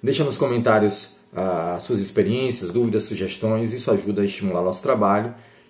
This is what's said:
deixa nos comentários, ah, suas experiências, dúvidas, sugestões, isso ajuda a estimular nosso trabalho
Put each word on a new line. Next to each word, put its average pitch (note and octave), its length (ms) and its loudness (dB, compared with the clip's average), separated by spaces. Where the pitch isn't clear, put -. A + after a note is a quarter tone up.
deixa C#3 200 0
nos C3+ 140 0
comentários, A#2 800 2
ah, F2 460 -2
suas A2+ 200 -2
experiências, G2+ 720 0
dúvidas, A2 320 2
sugestões, A2 680 -2
isso B2 180 -4
ajuda G2+ 300 2
a G2+ 60 2
estimular F#2+ 340 -2
nosso F#2 220 -2
trabalho G#2+ 520 2